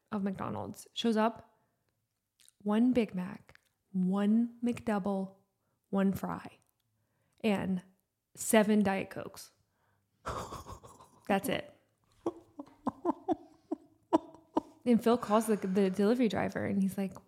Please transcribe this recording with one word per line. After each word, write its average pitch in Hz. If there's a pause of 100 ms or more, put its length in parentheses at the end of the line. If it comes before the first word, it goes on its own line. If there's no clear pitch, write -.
(120)
of 208
McDonald's. -
Shows 233
up, 226 (1160)
one 220
Big 233
Mac, 185 (400)
one 202 (160)
McDouble, 202 (600)
one 196
fry, 180 (960)
and 190 (540)
seven 214
Diet 196
Cokes. - (1800)
That's 196
it. - (3250)
And 240
Phil 233
calls 220
the, 220
the 190
delivery 214
driver, 196
and 196
he's 190
like, 190 (140)